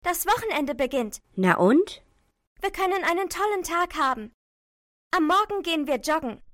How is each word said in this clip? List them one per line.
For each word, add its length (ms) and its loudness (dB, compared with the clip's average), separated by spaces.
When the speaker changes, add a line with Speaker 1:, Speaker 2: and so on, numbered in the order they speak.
Speaker 1:
Das 240 -4
Wochenende 480 0
beginnt. 460 -2
Speaker 2:
Na 220 4
und? 440 4
Speaker 1:
Wir 100 -2
können 340 -2
einen 240 0
tollen 340 -2
Tag 340 -4
haben. 360 -2
Am 120 2
Morgen 360 2
gehen 240 -2
wir 140 0
joggen. 400 -2